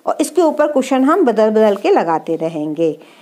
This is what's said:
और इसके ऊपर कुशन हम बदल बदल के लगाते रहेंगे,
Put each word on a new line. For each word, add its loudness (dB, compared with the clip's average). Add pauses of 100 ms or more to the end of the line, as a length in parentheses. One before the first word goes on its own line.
और -4
इसके -2
ऊपर 2
कुशन 0
हम 2
बदल 2
बदल 2
के -2
लगाते 0
रहेंगे, -4 (300)